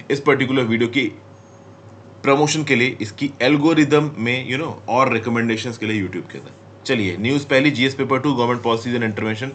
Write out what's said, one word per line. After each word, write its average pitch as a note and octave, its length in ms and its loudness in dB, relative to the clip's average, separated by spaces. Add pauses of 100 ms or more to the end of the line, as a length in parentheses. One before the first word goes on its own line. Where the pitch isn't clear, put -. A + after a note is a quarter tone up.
(100)
इस C#3+ 80 0
पर्टिकुलर C3+ 440 2
वीडियो A2+ 260 0
की C3 140 -2 (1200)
प्रमोशन D3 400 2
के C#3 120 0
लिए, A#2+ 260 0
इसकी C3+ 280 -6 (120)
एल्गोरिदम D3+ 760 4
में, B2 320 -2
you C3+ 120 -4
know, D3+ 100 -6 (180)
और B2 240 2
रिकमेंडेशंस A2+ 640 -2
के A2 80 -6
लिए A2 160 -2
YouTube F2 300 -6
के D2+ 60 -14
अंदर। C#2 140 -18 (340)
चलिए G2 340 0
न्यूज़ C3+ 260 0
पहली, C#3 260 4
जीएस C3 240 0
पेपर C3 240 0
टू, C#3+ 140 2
Government A#2+ 320 0
Policies A#2 320 0
and A2+ 120 0
Intervention, A2 460 -4